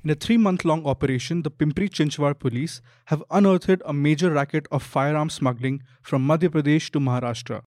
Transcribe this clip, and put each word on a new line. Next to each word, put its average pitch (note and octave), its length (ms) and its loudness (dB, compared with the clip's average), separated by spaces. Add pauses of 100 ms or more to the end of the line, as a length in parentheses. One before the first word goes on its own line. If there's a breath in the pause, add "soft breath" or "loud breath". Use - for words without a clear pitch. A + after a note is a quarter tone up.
In D3+ 60 -4
a D3+ 60 2
three-month-long F3 720 2
operation, C3+ 560 -2
the D3+ 80 -4
Pimpri F#3 360 0
Chinchwad D3 520 -2
police B2+ 420 -4 (240 soft breath)
have D#3 240 -4
unearthed F#3 560 2
a D3+ 80 -4
major D3 380 2
racket D3 400 -2
of C#3+ 100 -2
firearm D3+ 480 -2
smuggling C3 540 -4 (180 soft breath)
from C3+ 260 -2
Madhya D#3+ 220 2
Pradesh D3+ 420 0
to D3+ 80 0
Maharashtra. B2 680 -4